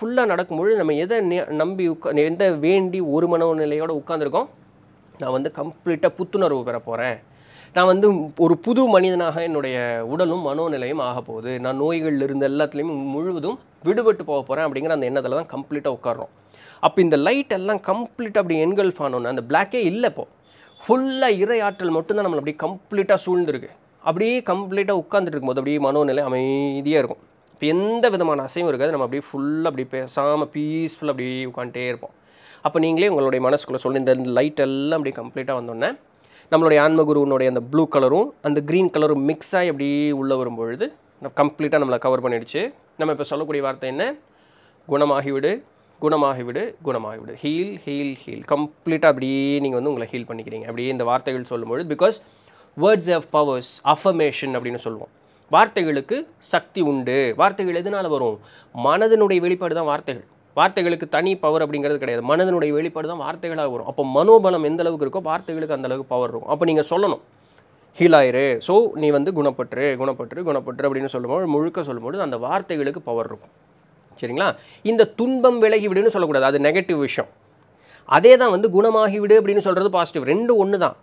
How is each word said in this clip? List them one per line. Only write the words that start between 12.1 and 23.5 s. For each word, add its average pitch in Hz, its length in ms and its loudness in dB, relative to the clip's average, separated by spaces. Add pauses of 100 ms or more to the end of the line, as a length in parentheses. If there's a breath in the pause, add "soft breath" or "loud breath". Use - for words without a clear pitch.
இருந்து 139 260 -2
எல்லாத்துலயும் 143 560 -4
முழுவதும் 165 540 -6 (260)
விடுபட்டு 220 380 2
போக 147 200 -4
போறேன் 139 220 -4
அப்படிங்கிற 143 240 -4
அந்த 139 220 -2
எண்ணத்துல 139 340 -2
தான் - 100 -20
கம்ப்ளீட்டா 139 460 -6
உட்கார்றோம். 120 280 -6 (520 loud breath)
அப்ப 175 220 2
இந்த 160 140 4
லைட் 233 360 0
எல்லாம் 190 340 -2
கம்ப்ளீட்டா 226 400 -6
அப்படி 175 380 0
என்கல்ஃப் 185 340 0
ஆனோன்னு 127 260 -4
அந்த 123 240 -4
பிளாக்கே 185 260 0
இல்ல 226 320 0
இப்போ. - 200 -4 (640 soft breath)
ஃபுல்லா 262 500 2
இறை 220 220 2
ஆற்றல் 196 300 -2
மட்டும்தான் 190 360 -2
நம்மளை 165 120 -2
அப்படி 147 240 -6
கம்ப்ளீட்டா 190 540 0 (100)
சூழ்ந்திருக்கு. 175 440 -2 (320)